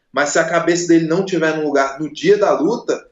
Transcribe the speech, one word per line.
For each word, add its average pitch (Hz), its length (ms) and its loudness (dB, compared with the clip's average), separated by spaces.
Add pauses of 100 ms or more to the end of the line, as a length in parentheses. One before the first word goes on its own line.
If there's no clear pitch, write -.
(120)
mas 143 180 -2
se 175 100 0
a 165 80 2
cabeça 170 420 0
dele 165 180 4
não 185 180 0
tiver 160 320 -2
no 156 60 -4
lugar 135 360 -2
no 151 140 -8
dia 190 240 2
da 196 140 2
luta 147 600 -2